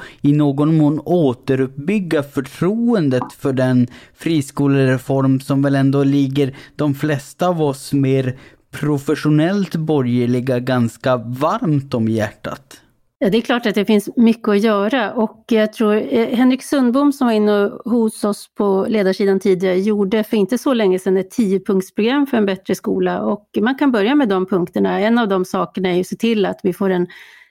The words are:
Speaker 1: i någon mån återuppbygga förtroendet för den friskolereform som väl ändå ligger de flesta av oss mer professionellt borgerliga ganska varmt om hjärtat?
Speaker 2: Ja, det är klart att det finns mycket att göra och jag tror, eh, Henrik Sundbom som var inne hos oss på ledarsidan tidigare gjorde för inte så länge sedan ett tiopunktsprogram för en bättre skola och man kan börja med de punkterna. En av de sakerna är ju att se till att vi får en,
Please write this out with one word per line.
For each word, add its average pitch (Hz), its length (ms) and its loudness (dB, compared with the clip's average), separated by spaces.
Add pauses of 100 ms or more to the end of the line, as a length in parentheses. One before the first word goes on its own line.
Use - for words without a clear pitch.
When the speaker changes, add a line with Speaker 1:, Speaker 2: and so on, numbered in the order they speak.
(220)
Speaker 1:
i 143 120 2
någon 147 440 2
mån 147 220 2
återuppbygga 143 1200 -2
förtroendet 165 1160 -2
för 139 140 -2
den 127 340 2 (280)
friskolereform 135 1200 0
som 139 220 -2
väl 139 140 0
ändå 139 280 2
ligger 139 520 0 (200)
de 147 200 -2
flesta 151 520 -4
av 170 140 -2
oss 139 320 -4
mer 135 440 0 (340)
professionellt 151 1040 0
borgerliga 127 840 0
ganska 127 580 -2
varmt 139 760 -2
om 113 140 0
hjärtat? - 720 -6 (400)
Speaker 2:
Ja, 220 100 2
det 208 80 2
är 233 40 2
klart 240 240 -2
att 202 100 0
det 202 100 0
finns 208 300 2
mycket 226 320 2
att 202 140 2
göra 214 520 0
och - 340 -4
jag 214 260 0
tror, 214 220 0
eh, 226 320 0
Henrik 254 360 0
Sundbom 277 500 2
som 254 140 0
var 226 60 2
inne 208 380 2 (140)
hos 226 380 0
oss 202 340 -4
på 196 320 2
ledarsidan 196 500 2
tidigare 185 400 0
gjorde 208 440 0
för 226 140 -2
inte 208 200 0
så 277 160 0
länge 190 260 2
sedan 190 180 0
ett 185 140 -4
tiopunktsprogram 208 960 0
för 240 100 -2
en 214 80 2
bättre 190 300 -4
skola 185 460 -2
och 214 280 -6 (120)
man 254 140 0
kan 277 160 0
börja 226 240 2
med 269 140 2
de 185 160 0
punkterna. 185 540 -2
En 226 180 2
av 233 100 0
de 190 180 0
sakerna 185 440 -4
är 175 40 0
ju 180 80 2
att 185 60 -4
se 202 80 -8
till 220 300 0
att 185 180 -4
vi 180 100 0
får 196 160 -2
en, 180 180 0 (420)